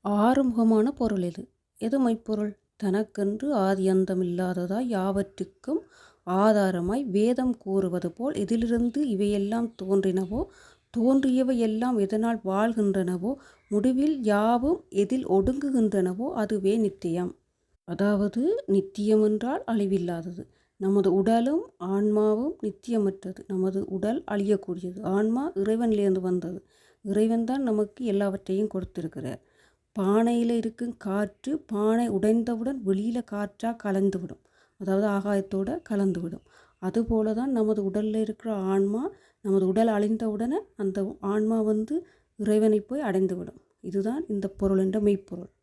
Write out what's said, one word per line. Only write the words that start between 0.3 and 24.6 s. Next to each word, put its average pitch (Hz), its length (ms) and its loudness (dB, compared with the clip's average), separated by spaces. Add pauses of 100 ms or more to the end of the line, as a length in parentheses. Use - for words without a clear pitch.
பொருள் 214 320 -2
எது? 175 200 -6 (360)
எது 226 200 -2
மெய்ப்பொருள்? 220 540 0 (240)
தனக்கென்று 208 760 -2
ஆதி 190 360 2
அந்தமில்லாததாய் 185 960 0
யாவற்றுக்கும் 196 960 -4 (440)
ஆதாரமாய் 196 800 2
வேதம் 240 540 2
கூறுவது 180 520 -2
போல் 247 240 -6
எதிலிருந்து 233 760 0
இவையெல்லாம் 208 680 0
தோன்றினவோ 190 640 0 (540)
தோன்றியவை 262 640 2
எல்லாம் 226 400 0
எதனால் 220 460 0
வாழ்கின்றனவோ 196 840 0 (400)
முடிவில் 262 520 2
யாவும் 233 580 2 (100)
எதில் 208 360 0
ஒடுங்குகின்றனவோ 214 1040 2
அதுவே 208 440 0
நித்தியம். 180 560 -2 (560)
அதாவது 202 540 0 (240)
நித்தியம் 208 580 2
என்றால் 214 420 0
அழிவில்லாதது. 175 760 -2 (380)
நமது 196 340 2
உடலும் 233 500 2 (200)
ஆன்மாவும் 214 760 2
நித்தியமற்றது. 196 840 -4
நமது 190 400 -2
உடல் 208 400 -2
அழியக்கூடியது. 196 760 -2